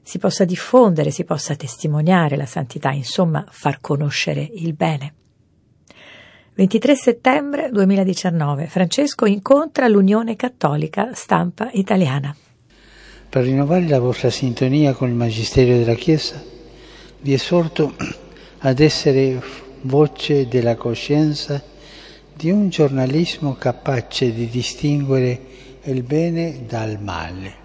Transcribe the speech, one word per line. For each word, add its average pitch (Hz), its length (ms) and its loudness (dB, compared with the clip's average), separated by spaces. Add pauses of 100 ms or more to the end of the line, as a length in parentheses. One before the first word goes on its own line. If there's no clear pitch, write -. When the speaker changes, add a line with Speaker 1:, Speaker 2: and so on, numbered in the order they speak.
Speaker 1:
si - 160 -12
possa 196 280 0
diffondere, 175 680 4
si 170 140 -6
possa 147 300 -6
testimoniare 151 800 0
la 143 120 -4
santità, 143 420 -6
insomma 147 640 -2
far - 300 -4
conoscere 143 600 -4 (100)
il 165 220 -6
bene. 151 400 -4 (1400)
Ventitré 220 380 4
settembre 285 760 0
duemiladiciannove, 185 960 0
Francesco 185 640 0
incontra 269 600 2
l'Unione 214 480 4
Cattolica 156 760 -4
Stampa 180 580 -2
Italiana. 147 640 0 (920)
Speaker 2:
Per 131 140 0
rinnovare 143 440 2
la 139 120 4
vostra 123 320 0
sintonia 135 640 2
con 127 140 -2
il 120 60 0
Magisterio 120 640 2
della 117 160 2
Chiesa, - 480 -2 (800)
vi 139 140 0
esorto 175 600 0 (640)
ad 131 220 0
essere 135 600 2 (420)
voce 143 680 0
della 117 280 2
coscienza 143 840 -2 (720)
di 160 160 -4
un 202 200 2
giornalismo 139 840 0
capace 123 800 -2
di 117 140 -4
distinguere 131 920 -2 (440)
il 131 180 -4
bene 156 640 -4
dal 110 340 -6
male 95 540 -10 (120)